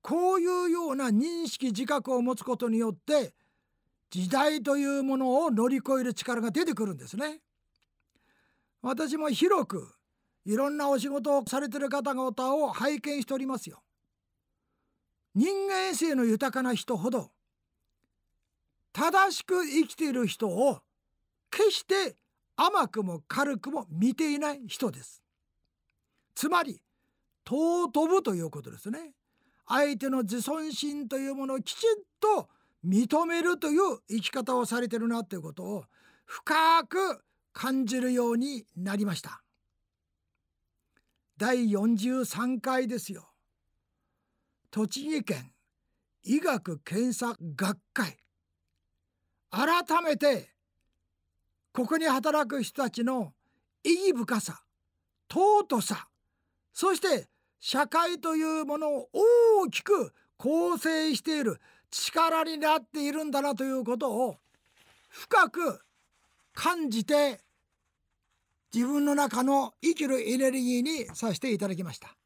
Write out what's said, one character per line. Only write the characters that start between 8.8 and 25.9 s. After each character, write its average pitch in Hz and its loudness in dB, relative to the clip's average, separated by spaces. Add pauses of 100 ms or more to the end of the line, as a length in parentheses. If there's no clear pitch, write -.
私 277 -4
も 302 -2
広 330 2
く、 156 -10 (520)
い 208 0
ろ 277 2
ん 294 -4
な 285 0
お 277 4
仕 226 -2
事 277 0
を 269 0
さ 262 -2
れ 285 -4
て 233 -6
る 277 -2
方 277 -2
々 254 -2
を 285 2
拝 277 -2
見 285 -4
し 226 -4
て 269 -4
お 269 -2
り 262 -4
ま 262 -4
す - -12
よ。 - -20 (1500)
人 392 2
間 381 0
性 311 0
の 254 2
豊 233 2
か 262 -2
な 254 0
人 233 -4
ほ 196 -2
ど、 226 -4 (1600)
正 339 4
し - -8
く 359 0
生 294 2
き - -14
て 311 -2
い 269 0
る 240 2
人 214 -2
を 196 2 (680)
決 415 4
し - -4
て 381 0 (400)
甘 339 4
く 214 -4
も 170 -6
軽 285 0
く 262 -10
も 269 -6
見 190 2
て 311 0
い 285 -2
な 294 -2
い 269 -16
人 220 -4
で - -14
す。 - -20 (1120)